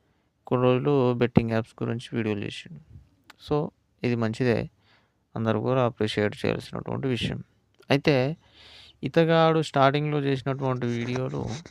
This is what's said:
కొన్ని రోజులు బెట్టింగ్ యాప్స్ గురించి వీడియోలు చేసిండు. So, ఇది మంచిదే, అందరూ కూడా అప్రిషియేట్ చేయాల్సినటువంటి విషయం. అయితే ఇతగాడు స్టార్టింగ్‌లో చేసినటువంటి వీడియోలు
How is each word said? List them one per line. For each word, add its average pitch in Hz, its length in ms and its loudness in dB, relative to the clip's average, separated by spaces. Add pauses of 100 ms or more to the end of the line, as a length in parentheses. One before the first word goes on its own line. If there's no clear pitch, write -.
(480)
కొన్ని 127 200 2
రోజులు 127 460 4
బెట్టింగ్ 120 380 0
యాప్స్ 113 320 -4
గురించి 120 340 -6
వీడియోలు 107 220 0
చేసిండు. 113 420 -10 (680)
So, 151 220 -2 (340)
ఇది 120 120 0
మంచిదే, 113 540 0 (680)
అందరూ 110 260 0
కూడా 127 240 2
అప్రిషియేట్ 107 600 -2
చేయాల్సినటువంటి - 600 -4
విషయం. 123 360 -4 (460)
అయితే 139 480 2 (680)
ఇతగాడు 160 580 4
స్టార్టింగ్‌లో 147 600 2
చేసినటువంటి 135 680 -2
వీడియోలు 127 580 -4 (240)